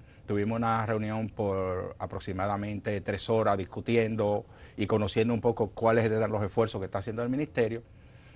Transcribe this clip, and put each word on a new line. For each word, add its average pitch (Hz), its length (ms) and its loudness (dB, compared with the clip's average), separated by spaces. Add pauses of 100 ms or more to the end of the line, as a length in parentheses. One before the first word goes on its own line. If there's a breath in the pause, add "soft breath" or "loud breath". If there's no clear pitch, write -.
(260 soft breath)
tuvimos 104 320 0
una 113 300 0
reunión 107 420 -2
por 95 720 -2
aproximadamente 101 1000 -4
tres - 280 -4
horas 107 300 4
discutiendo 107 840 0 (320 soft breath)
y 104 120 0
conociendo 110 480 2
un 107 60 -2
poco 113 280 2
cuáles 113 360 4
eran 110 260 0
los 104 120 0
esfuerzos 107 380 0
que 95 40 -4
está 95 120 -6
haciendo 107 240 -6
el 120 80 -2
ministerio. 127 540 0 (520 soft breath)